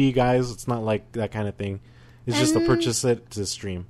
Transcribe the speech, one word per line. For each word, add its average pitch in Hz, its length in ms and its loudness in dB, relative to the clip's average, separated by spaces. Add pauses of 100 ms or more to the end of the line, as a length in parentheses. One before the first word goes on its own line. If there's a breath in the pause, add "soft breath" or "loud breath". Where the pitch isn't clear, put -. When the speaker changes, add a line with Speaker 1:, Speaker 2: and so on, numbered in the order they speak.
Speaker 1:
D, 131 60 2
guys. 123 360 4
It's - 180 -12
not 117 160 -2
like 110 280 -2
that 110 200 -4
kind 107 160 -4
of 98 100 -8
thing. 98 220 -6 (460 soft breath)
It's 120 140 0
just 311 140 2
to 320 60 2
Speaker 2:
And 339 80 2
Speaker 1:
purchase 135 380 0
it 120 260 0
to 101 140 -6
stream. 92 440 -8